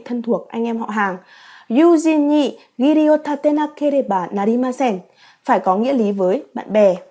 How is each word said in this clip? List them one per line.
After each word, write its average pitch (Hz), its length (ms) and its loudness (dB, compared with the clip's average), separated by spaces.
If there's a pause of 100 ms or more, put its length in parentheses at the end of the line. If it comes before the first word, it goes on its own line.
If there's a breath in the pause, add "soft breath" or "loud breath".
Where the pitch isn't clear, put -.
thân 240 180 -8
thuộc, 233 260 -4
anh 226 160 -6
em 233 140 -4
họ 226 80 -8
hàng. 202 300 -4 (520 loud breath)
Yujin 311 600 4
ni 294 300 0 (200 soft breath)
giri 302 280 2
o 302 100 4
tatenakereba 294 1120 -2
narimasen. 233 720 -2 (440 soft breath)
Phải 220 160 2
có 185 160 0
nghĩa 240 160 0
lý 220 200 0
với 196 300 0 (120)
bạn - 180 -10
bè. 202 220 4 (160)